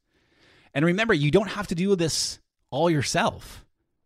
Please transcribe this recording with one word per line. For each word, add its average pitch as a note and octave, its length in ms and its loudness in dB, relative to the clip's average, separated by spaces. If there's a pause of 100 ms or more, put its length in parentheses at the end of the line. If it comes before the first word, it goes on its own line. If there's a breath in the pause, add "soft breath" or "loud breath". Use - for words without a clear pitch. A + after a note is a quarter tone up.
(720 soft breath)
And C#3+ 120 0
remember, G#3+ 280 2
you D3 180 2
don't F#3+ 180 4
have G3+ 180 -8
to F#3+ 80 -4
do F#3+ 200 2
this - 440 -4 (300)
all E3+ 200 0
yourself. - 760 -2 (400)